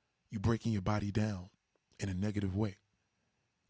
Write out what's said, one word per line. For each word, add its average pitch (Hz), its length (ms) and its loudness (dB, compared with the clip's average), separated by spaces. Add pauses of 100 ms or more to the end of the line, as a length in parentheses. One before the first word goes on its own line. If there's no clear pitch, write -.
(300)
you're 113 100 -4
breaking 113 320 2
your 101 120 2
body 104 280 0
down 101 380 -2 (500)
in - 80 -4
a 98 60 -2
negative 98 420 0
way. 104 220 0 (920)